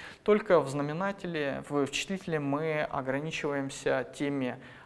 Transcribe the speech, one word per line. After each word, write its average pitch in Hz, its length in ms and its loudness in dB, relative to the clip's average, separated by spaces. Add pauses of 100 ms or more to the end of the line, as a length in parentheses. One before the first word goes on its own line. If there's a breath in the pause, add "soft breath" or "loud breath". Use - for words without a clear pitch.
(240 loud breath)
только 208 360 6
в 135 100 2
знаменателе, 151 1000 -2
в, 143 160 2
в 139 60 -4
числителе 180 480 -2
мы 151 420 0
ограничиваемся 139 1300 -2
теми, 139 420 0 (280 loud breath)